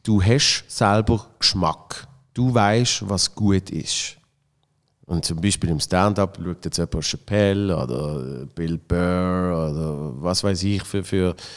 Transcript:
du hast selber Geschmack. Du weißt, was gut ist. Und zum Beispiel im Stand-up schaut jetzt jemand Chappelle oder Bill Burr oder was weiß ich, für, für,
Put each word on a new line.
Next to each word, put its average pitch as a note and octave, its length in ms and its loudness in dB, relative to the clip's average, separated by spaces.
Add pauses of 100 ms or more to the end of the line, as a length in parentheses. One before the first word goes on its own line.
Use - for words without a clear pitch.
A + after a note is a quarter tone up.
du G#2 200 2
hast A#2 460 2
selber G#2+ 600 2 (100)
Geschmack. - 680 -2 (280)
Du B2 180 2
weißt, A2 560 4
was G2 260 0
gut G2 360 2
ist. - 460 -6 (920)
Und E2 200 -2
zum D#2+ 140 -4
Beispiel F#2 300 0
im D#2 100 0
Stand-up G2 640 0
schaut E2+ 220 -8
jetzt D#2+ 140 -4
jemand E2 260 -2
Chappelle G2+ 720 0
oder C2+ 680 -6
Bill E2 320 -4
Burr F2+ 920 0
oder D2 520 -6
was F2+ 200 0
weiß F#2+ 200 0
ich, G2 200 -2
für, - 220 -4
für, F2+ 320 0 (200)